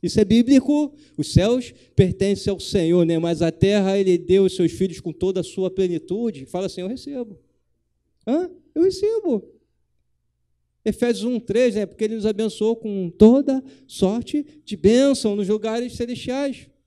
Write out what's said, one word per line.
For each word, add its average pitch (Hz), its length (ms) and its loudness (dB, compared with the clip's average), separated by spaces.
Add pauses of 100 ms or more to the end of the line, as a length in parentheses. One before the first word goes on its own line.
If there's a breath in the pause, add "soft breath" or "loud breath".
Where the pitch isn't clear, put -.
Isso 180 160 0
é 214 40 6
bíblico. 262 680 4 (240 loud breath)
Os - 160 -4
céus 233 400 2 (220 soft breath)
pertencem 196 580 2
ao 180 60 -6
Senhor, 175 440 2
né? 165 140 2
Mas 165 240 -2
a 165 100 2
terra 196 460 2
ele 185 220 2
deu 185 240 4
os 185 120 2
seus 165 160 2
filhos 180 280 -4
com 170 120 -8
toda 185 280 -2
a 175 40 -4
sua 185 280 -4
plenitude. 185 760 -4
Fala 185 220 -6
assim, 185 140 -10
"Eu 180 60 -8
recebo." 247 520 -12 (880)
Hã? 339 240 -2 (240)
"Eu 330 80 2
recebo." 381 680 -2 (1300)
Efésios 214 400 -2
um 247 120 -2
três, 220 380 0
né? 208 100 -2
"Porque 214 200 -8
ele 214 100 -4
nos 208 100 -6
abençoou 220 480 -2
com 202 360 -6
toda 262 520 2 (240 loud breath)
sorte 233 600 -4 (180 loud breath)
de 202 140 -12
bênção 226 580 2
nos 196 140 -4
lugares 220 440 -4
celestiais." 254 760 -6 (180)